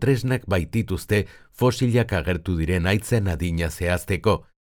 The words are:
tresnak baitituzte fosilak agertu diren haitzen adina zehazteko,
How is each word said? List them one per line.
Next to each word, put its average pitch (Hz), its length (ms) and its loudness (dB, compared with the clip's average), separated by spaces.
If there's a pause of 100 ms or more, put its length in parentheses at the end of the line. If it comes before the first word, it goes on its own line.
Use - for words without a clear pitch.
tresnak 127 460 0
baitituzte 98 760 0 (260)
fosilak 120 640 2
agertu 90 440 -2
diren 85 300 0
haitzen 104 400 0
adina 82 420 -2
zehazteko, 90 760 -2 (160)